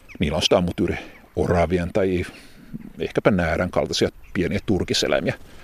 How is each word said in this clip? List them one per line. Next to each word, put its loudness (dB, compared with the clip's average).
Niillä 0
on 0
sitä 4
ammutyyri 0
oravien 2
tai 2
ehkäpä 0
näädän 2
kaltaisia 0
pieniä 0
turkiseläimiä, 0